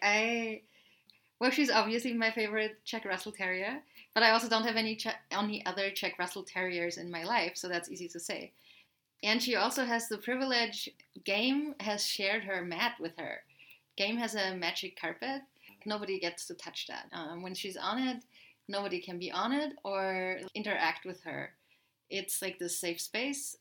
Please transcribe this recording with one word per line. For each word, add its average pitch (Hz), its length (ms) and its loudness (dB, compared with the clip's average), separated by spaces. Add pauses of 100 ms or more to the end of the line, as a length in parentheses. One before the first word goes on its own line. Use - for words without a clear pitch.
I, 220 600 4 (760)
well, 254 120 4
she's 269 180 4
obviously 226 440 4
my 226 180 4
favorite 214 540 -2
Czech 220 200 -6
Russell 196 260 -2
Terrier, 190 520 -2 (320)
but 220 80 8
I 220 80 12
also 226 180 6
don't 220 160 4
have 226 100 2
any 220 200 2
Czech, 220 260 -4 (100)
any 208 340 0
other 196 260 0
Czech 190 260 -4
Russell 180 260 -4
Terriers 175 540 -2
in 175 140 -8
my 165 120 -4
life, 185 320 2
so - 120 -6
that's 175 240 -2
easy 180 180 -10
to 170 100 -10
say. 170 340 -6 (680)
And 220 180 4
she 240 140 2
also 240 300 4
has 233 240 2
the 214 100 -2
privilege, 240 720 0 (360)
Game 269 540 2
has 208 260 0
shared 202 380 0
her 190 200 -2
mat 180 360 0
with 165 180 -4
her. - 240 -8 (540)
Game 208 220 0
has 226 180 -2
a 190 200 0
magic 180 440 -4
carpet. 262 420 -4 (440)
Nobody 208 340 -2
gets 170 280 -4
to 175 60 -8
touch - 340 -10
that. - 260 -10
Um, 170 280 -8
when 185 140 -6
she's 190 220 -8
on 208 220 0
it, 254 180 0 (500)
nobody 196 340 -2
can 175 160 -8
be 180 140 -4
on 220 220 2
it 285 200 0 (100)
or 185 560 0 (160)
interact 190 500 0
with 180 180 -8
her. 139 280 -6 (580)
It's, 190 320 -2
like, 185 160 -4
this 175 220 -2
safe 170 220 -2
space, 277 600 -4